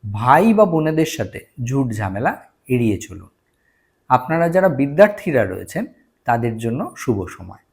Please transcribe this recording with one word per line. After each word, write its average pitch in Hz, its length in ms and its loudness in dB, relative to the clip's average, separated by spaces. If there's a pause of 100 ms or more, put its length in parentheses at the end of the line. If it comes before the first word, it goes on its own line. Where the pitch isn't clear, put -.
(120)
ভাই 139 420 4
বা 208 100 6
বোনেদের 156 420 0
সাথে - 340 -8 (240)
ঝুট 135 280 0
ঝামেলা 104 400 -4 (340)
এড়িয়ে 117 320 0
চলুন। 90 320 -16 (800)
আপনারা 165 400 0
যারা 185 200 2
বিদ্যার্থীরা 143 760 2
রয়েছেন 95 420 -8 (380)
তাদের 117 320 0
জন্য 117 240 -4 (160)
শুভ 98 300 -4
সময়। - 360 -18 (100)